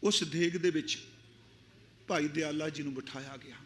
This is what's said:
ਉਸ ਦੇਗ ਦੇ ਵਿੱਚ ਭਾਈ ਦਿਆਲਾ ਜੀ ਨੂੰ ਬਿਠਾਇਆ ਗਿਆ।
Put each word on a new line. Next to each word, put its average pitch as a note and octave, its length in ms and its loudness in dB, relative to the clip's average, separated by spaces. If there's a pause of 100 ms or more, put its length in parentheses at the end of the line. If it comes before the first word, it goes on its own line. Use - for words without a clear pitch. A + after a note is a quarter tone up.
ਉਸ G3+ 220 4
ਦੇਗ E3+ 280 2
ਦੇ F3 180 4
ਵਿੱਚ D3+ 280 0 (1080)
ਭਾਈ D#3 200 2
ਦਿਆਲਾ D#3 400 -2
ਜੀ D3+ 140 -6
ਨੂੰ C#3 120 -4
ਬਿਠਾਇਆ C3+ 420 -10
ਗਿਆ। B2 300 -16